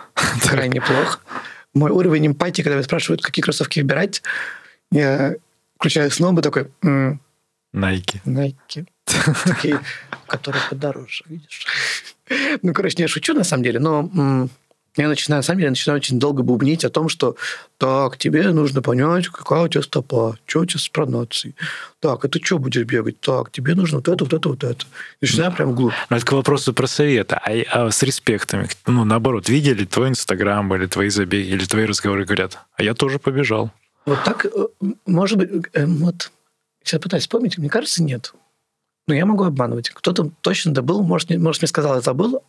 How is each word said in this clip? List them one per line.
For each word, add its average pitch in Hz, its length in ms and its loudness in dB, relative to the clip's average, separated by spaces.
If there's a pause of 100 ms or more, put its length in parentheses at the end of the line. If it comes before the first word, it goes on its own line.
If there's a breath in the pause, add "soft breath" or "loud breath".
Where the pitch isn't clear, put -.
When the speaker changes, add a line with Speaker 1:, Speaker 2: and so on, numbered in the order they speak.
(160 loud breath)
Speaker 1:
<laughs> - 280 0
Так. - 80 4
Speaker 2:
крайне 131 280 0
плох. 139 420 0 (520 loud breath)
Мой 147 160 4
уровень 156 380 4
эмпатии, 160 340 0
когда 147 140 0
меня 131 80 0
спрашивают, 165 400 -2
какие - 180 -2
кроссовки - 380 -2
выбирать, 147 420 0 (720 loud breath)
я 139 440 2 (420)
включаю 147 340 2
снобы 170 320 2
такой: 143 260 0 (140)
«М, 139 360 2 (560)
Speaker 1:
Nike. 95 500 -2
Speaker 2:
Nike». 139 600 -4 (200)
Speaker 1:
<laughs> - 400 0
Speaker 2:
Такие, 147 340 0 (480 loud breath)
которые - 420 -4
подороже, 135 580 -8
видишь. 160 380 -16 (960 loud breath)
Ну, 180 120 0
короче, 170 260 0
не 160 80 2
шучу 170 260 -2
на 262 100 2
самом 131 200 0
деле, 123 160 0
но, 151 360 2
м, 135 340 2 (460)
я 147 120 2
начинаю, 147 320 0
на 127 40 -2
самом 185 160 0
деле, 143 120 2
начинаю 147 260 0
очень 131 220 0
долго 139 240 2
бубнить 135 420 2
о 117 40 0
том, 160 200 0
что: - 260 0 (440 loud breath)
«Так, 135 380 0
тебе 160 340 2
нужно 143 320 2
понять, 156 440 2
какая - 360 0
у 170 40 2
тебя 160 140 0
стопа, 113 640 -2
чё 160 160 0
у 175 40 2
тебя 165 140 -4
с - 80 -4
пронацией. 123 680 -4 (440 loud breath)
Так, 135 240 0
а 139 60 -2
ты 165 100 -2
чё 170 200 0
будешь 127 260 -2
бегать? 113 340 -2
Так, 127 320 -2
тебе 135 240 -2
нужно 165 220 2
вот 131 100 -2
это, 180 160 2
вот 127 100 0
это, 160 160 0
вот 127 140 -4
это». 120 220 -6 (340 loud breath)
Начинаю 151 320 2
прям 147 200 0
вглубь. 123 220 2 (160)
Speaker 1:
Ну, 120 80 0
это 117 80 -2
к - 60 0
вопросу 135 420 2
про 135 140 0
советы. 147 480 2
А, 117 520 0
а 107 40 0
с - 120 2
респектами, 104 640 0 (160)
ну, 123 180 4
наоборот, 110 460 2
видели 127 360 4
твой 131 240 0
Instagram 101 680 0
или 92 100 0
твои 98 240 0
забеги, 98 400 0
или 95 160 0
твои 110 200 0
разговоры, 101 400 -2
говорят: 95 340 -2 (180)
«А 95 60 0
я 107 100 0
тоже 139 260 0
побежал». 110 520 0 (340)
Speaker 2:
Вот 143 180 0
так, - 220 -2
э, - 40 -2 (320)
м, 196 140 -2 (120)
может 190 320 2
быть, 185 100 2 (240)
э, 147 120 2
вот, 170 460 0 (520)
сейчас 160 180 -4
пытаюсь 175 220 -2
вспомнить, 226 340 -2
мне 147 120 -4
кажется, 226 340 0
нет. 131 300 -4 (720)
Но 151 80 2
я 160 120 2
могу 208 180 2
обманывать. 123 460 -2
Кто-то 180 500 -2
точно 175 340 0
добыл, 151 300 2
может, 170 260 0
не, 170 80 2
может, 160 240 0
не 160 60 0
сказал, 147 280 0
я 127 60 0
забыл, 180 480 0